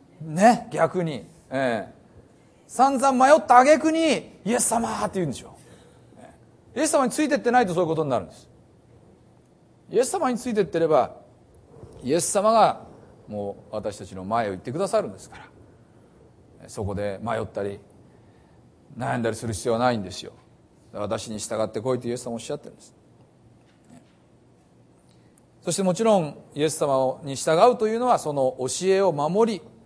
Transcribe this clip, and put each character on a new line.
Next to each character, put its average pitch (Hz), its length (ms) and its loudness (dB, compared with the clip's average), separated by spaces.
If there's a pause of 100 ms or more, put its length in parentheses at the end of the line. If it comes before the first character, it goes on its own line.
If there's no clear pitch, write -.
(200)
ね、 175 500 4
逆 165 320 0
に。 147 240 -6 (240)
え 123 400 -2
え。 - 40 -20 (720)
散 269 320 2
々 269 140 2
迷 262 240 6
っ 311 100 -2
た 247 120 8
挙 285 200 8
句 320 140 0
に、 311 520 0
「イ 208 80 0
エ 233 80 0
ス - 80 0
様」 226 200 0 (160)
っ - 0 -
て 202 100 -6
言 185 100 -2
う - 20 0
ん 139 40 -4
で 110 60 -8
し - 60 -14
ょ。 - 60 -20 (680)
ね。 - 180 -20 (420)
イ 247 40 -2
エ 311 60 2
ス 294 60 0
様 277 140 4
に - 40 -2
つ 302 120 -2
い 294 60 0
て 285 80 2
っ - 20 -6
て 233 120 -2
な 247 100 6
い 214 60 4
と 175 80 -4
そ 175 60 2
う 180 40 2
い - 20 2
う - 20 -2
こ 160 80 -2
と 156 80 -2
に 139 60 -4
な 117 80 2
る 82 80 -4
ん - 20 -20
で - 60 -20
す。 - 140 -20 (1400)
イ 202 80 0
エ 254 60 2
ス 262 60 -4
様 320 200 -2
に 240 80 -2
つ 254 100 -10
い 233 60 -4
て 208 80 0
っ - 40 -2
て 165 120 -6
れ 160 80 2
ば、 139 300 2 (840)
イ 127 100 -4
エ 170 80 2
ス - 100 -4
様 208 220 2
が 190 300 4 (440)
も 101 300 -8 (160)
う - 20 -8
私 104 240 -8
た 98 80 -16
ち 92 80 -18
の 95 100 -12
前 110 240 -2
を 95 40 -4
行 92 80 -8
っ - 20 -18
て 131 80 -10
く 139 80 -8
だ 196 80 -2
さ 214 140 0
る 151 80 -6
ん 101 40 -12
で 95 60 -18
す - 120 -20
か - 80 -20 (1200)
ら。 101 60 -20
そ 110 160 -10
こ 98 100 -6
で 101 280 -6
迷 113 180 -4
っ 107 60 -6
た 104 160 -8
り、 101 180 -8 (1160)
悩 127 200 -4
ん 120 60 -4
だ 113 80 0
り 110 40 -4
す - 100 -10
る 113 100 -4
必 123 140 -6
要 113 60 2
は 113 60 0
な 123 100 4
い 120 80 0
ん 101 40 -6
で 92 100 -12
す - 100 -14
よ。 - 100 -16 (600)
「私 104 340 -6
に 107 120 -10
従 110 200 -6
っ 107 80 -2
て 107 120 -8
こ 127 160 -2
い」 - 40 -10
と 123 60 -12
イ 117 60 -4
エ 123 40 -4
ス 123 100 -14
様 117 80 -8
お - 20 -6
っ - 20 -10
し 117 140 -12
ゃ - 20 -6
っ 147 60 -8
て - 60 -20
る - 80 -20
ん - 20 -20
で - 60 -20
す。 - 120 -20 (2750)
そ 175 100 -4
し - 40 -2
て 196 60 -2
も 180 120 2
ち 220 100 -2
ろ 208 160 6
ん、 147 160 -6 (180)
イ 143 80 -2
エ 156 60 2
ス 143 100 -4
様 131 460 0
に 139 120 -8
従 160 220 0 (140)
う 214 60 -4
と 214 100 0
い 220 80 -2
う - 20 -6
の 247 80 -2
は、 233 120 2
そ 151 160 -6
の 131 240 0
教 135 300 -4
え 190 120 4
を 190 120 2
守 180 420 0
り、 170 80 -10 (240)